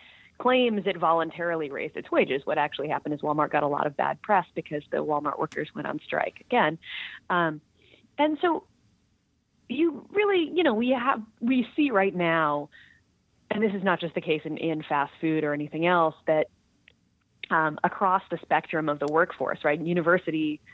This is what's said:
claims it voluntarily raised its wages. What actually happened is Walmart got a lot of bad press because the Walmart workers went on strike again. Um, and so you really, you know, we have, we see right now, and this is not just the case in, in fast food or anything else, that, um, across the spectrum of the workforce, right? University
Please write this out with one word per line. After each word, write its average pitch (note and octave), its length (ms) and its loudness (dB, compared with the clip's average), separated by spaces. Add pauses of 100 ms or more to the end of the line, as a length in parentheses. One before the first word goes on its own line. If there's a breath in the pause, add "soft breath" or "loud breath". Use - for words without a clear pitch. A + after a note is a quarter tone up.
(400 loud breath)
claims B3 460 2
it F#3 120 -2
voluntarily E3 760 0
raised C#3+ 240 -6
its - 160 -10
wages. C#3+ 320 2
What D3+ 140 -2
actually D3 320 -2
happened D3 240 -4
is D3 80 -8
Walmart D3+ 300 0
got D3+ 120 2
a D3 40 2
lot D3 200 0
of C#3+ 80 -6
bad C#3+ 280 -2
press F#3+ 220 2 (100)
because D#3 360 -6
the - 60 -2
Walmart D3 420 -2
workers D#3 340 -6
went D3 140 -8
on C#3+ 180 -6
strike - 440 -4
again. E3 280 2 (520 loud breath)
Um, E3 320 0 (560 soft breath)
and D4+ 240 2
so F4 240 0 (1040)
you D4+ 420 0
really, G4 420 0
you E4+ 100 2
know, C4+ 100 4
we A#3 160 0
have, B3 320 0 (180)
we B3 260 2 (120)
see D4 140 2
right G3 220 2
now, D#3+ 540 2 (840 loud breath)
and G#3+ 140 0
this G3+ 100 2
is F#3+ 100 -6
not F3+ 180 2
just E3+ 140 -6
the F3 60 -4
case D#3 220 -2
in, D#3 140 -8
in D#3 260 -2
fast C#3+ 380 -2
food D#3 240 0
or D3 80 0
anything D3 320 -4
else, E3+ 300 4 (120)
that, D#3 220 2 (1000)
um, D#3 320 2
across F#3+ 480 2
the E3 100 -6
spectrum D#3 480 0
of D3 80 0
the C#3+ 80 -4
workforce, D#3+ 580 0
right? D3+ 160 2
University D#3+ 800 2 (140 loud breath)